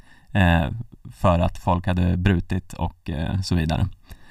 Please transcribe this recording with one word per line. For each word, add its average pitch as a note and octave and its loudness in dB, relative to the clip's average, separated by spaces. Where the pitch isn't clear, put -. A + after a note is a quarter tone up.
eh, E2+ 4
för F2 2
att F2 0
folk F2 -2
hade F2+ 0
brutit F2+ 0
och, - -8
eh, E2 -4
så F#2+ -4
vidare. E2 0